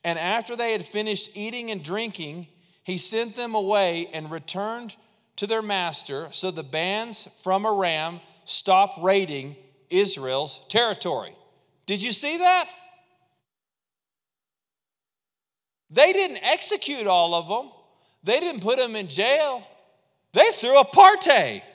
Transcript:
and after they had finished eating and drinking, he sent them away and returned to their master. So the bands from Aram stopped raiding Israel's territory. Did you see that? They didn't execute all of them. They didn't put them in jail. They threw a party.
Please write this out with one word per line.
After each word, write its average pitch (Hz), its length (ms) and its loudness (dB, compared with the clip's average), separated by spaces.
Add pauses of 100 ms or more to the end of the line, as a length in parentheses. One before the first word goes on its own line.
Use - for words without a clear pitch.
and 170 160 -4
after 220 380 -4
they 233 160 -2
had 196 140 -6
finished 214 480 -6
eating 226 360 -10
and 185 140 -10
drinking, 175 640 -10 (340)
he 185 140 -8
sent 220 400 -4
them 233 180 -8
away 190 540 0
and 156 220 -12
returned 208 680 -10 (400)
to 202 100 -6
their 220 160 -2
master. 165 680 -4
So 185 180 -4
the 160 120 -10
bands 190 640 -6 (140)
from 196 240 0
Aram 170 540 -2 (240)
stopped 196 540 2
raiding 160 580 -2 (340)
Israel's 147 760 -2
territory. 175 680 -2 (500)
Did 196 180 -4
you 233 100 -4
see 302 260 -4
that? 359 300 2 (3250)
They 285 220 6
didn't 349 300 -2
execute 269 640 -2
all 175 280 2
of 170 140 -2
them. 247 220 -6 (540)
They 240 160 2
didn't 311 220 -6
put 240 160 0
them 233 180 -2
in 190 120 -8
jail. 247 580 0 (680)
They 415 200 6
threw 254 260 4
a 269 60 8
party. 277 760 6 (120)